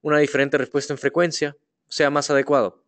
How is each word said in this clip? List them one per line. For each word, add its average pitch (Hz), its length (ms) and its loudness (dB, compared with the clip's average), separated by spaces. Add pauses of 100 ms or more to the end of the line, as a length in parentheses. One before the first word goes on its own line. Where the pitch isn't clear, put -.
una 151 180 0
diferente 139 380 0
respuesta 139 360 -4
en 135 40 -8
frecuencia 147 580 -2 (320)
sea 143 220 0
más 143 200 -2
adecuado. 139 580 0